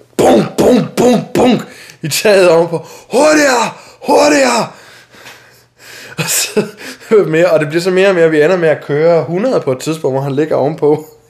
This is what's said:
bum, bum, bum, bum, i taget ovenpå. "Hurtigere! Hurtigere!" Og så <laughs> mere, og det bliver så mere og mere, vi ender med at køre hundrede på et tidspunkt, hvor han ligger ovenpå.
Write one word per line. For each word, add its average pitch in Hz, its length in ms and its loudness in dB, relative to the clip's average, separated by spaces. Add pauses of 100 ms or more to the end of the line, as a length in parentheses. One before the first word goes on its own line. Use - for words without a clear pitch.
(160)
bum, 254 260 2 (160)
bum, 220 380 2
bum, 240 240 2 (140)
bum, 240 260 2 (420)
i 165 60 -8
taget 190 420 2
ovenpå. 165 360 0 (240)
"Hurtigere! 277 600 0 (360)
Hurtigere!" 277 600 2 (1500)
Og 151 100 -8
så - 380 -4 (440)
<laughs> 202 160 4
mere, 160 240 2
og 160 100 2
det 151 80 -4
bliver 165 140 -4
så 190 80 -2
mere 185 180 2
og 196 60 0
mere, 165 160 2
vi 151 120 2
ender 175 140 2
med 170 120 0
at 147 160 -2
køre 156 400 0
hundrede 185 360 -2
på 135 120 -4
et 127 60 -4
tidspunkt, 147 360 -4
hvor 135 80 -2
han 143 100 -6
ligger 151 240 -2
ovenpå. 147 500 0 (240)